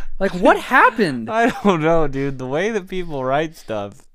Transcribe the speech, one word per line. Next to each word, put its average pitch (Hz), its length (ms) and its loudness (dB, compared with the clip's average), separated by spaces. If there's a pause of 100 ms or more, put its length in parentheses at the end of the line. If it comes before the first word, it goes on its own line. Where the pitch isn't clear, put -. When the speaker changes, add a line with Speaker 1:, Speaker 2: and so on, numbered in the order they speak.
(180)
Speaker 1:
Like, 190 140 -2
what 262 260 4
happened? 202 720 2
Speaker 2:
<laughs> - 20 -6
I 233 180 2 (120)
don't 185 180 4
know, 160 280 4
dude. 135 300 -4
The 127 80 -8
way 165 240 -2
that 190 180 -6
people 165 360 -6
write 156 320 -2
stuff. 104 480 -10 (100)